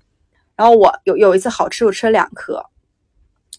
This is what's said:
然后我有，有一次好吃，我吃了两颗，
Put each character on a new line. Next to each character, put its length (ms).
然 100
后 80
我 180
有， 120
有 180
一 40
次 100
好 200
吃， 180
我 60
吃 140
了 40
两 240
颗， 280